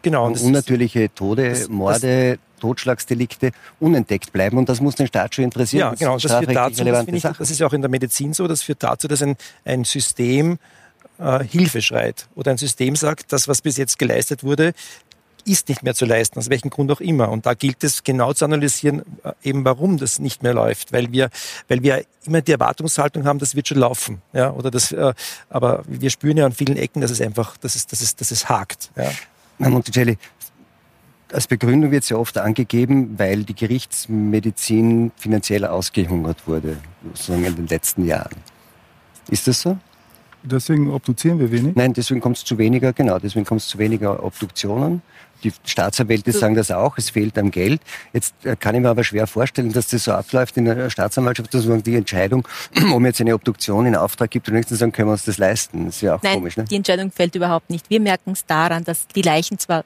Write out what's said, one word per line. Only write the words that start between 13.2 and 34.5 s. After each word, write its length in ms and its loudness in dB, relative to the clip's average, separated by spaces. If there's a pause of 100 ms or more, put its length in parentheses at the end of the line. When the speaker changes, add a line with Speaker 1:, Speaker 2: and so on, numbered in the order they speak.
Speaker 1:
das, 160 0
was 140 0
bis 160 -2
jetzt 200 -2
geleistet 460 0
wurde, 280 2 (720)
ist 240 0
nicht 140 -4
mehr 120 -2
zu 100 0
leisten, 340 2
aus 120 -6
welchem 200 0
Grund 220 -2
auch 80 -2
immer. 300 2
Und 160 -4
da 80 2
gilt 300 -2
es 200 -2
genau 280 0
zu 120 0
analysieren, 580 0 (220)
äh, 80 -8 (100)
eben 220 -2
warum 340 2
das 200 -4
nicht 240 -6
mehr 120 2
läuft, 380 0
weil 200 0
wir, 180 0 (380)
weil 140 0
wir 220 2 (220)
immer 160 2
die 100 2
Erwartungshaltung 720 0
haben, 140 2
das 180 -4
wird 120 -4
schon 100 0
laufen, 420 0 (120)
ja, 200 0
oder 180 -4
das, 220 -2
äh, 220 0 (340)
aber 400 0
wir 220 -2
spüren 260 0
ja 100 6
an 60 2
vielen 240 0
Ecken, 240 -4
dass 100 0
es 100 -4
einfach, 360 -2
dass 200 -8
es, 100 -6
dass 140 -8
es, 160 -2
dass 140 -6
es 180 -4
hakt, 480 -4
ja. 140 -2 (480)
Speaker 2:
Herr 120 4
Monticelli, 480 2 (1120)
als 140 -2
Begründung 440 4
wird 140 2
sehr 160 0
oft 160 -4
angegeben, 840 2
weil 260 2
die 100 -8
Gerichtsmedizin 1600 0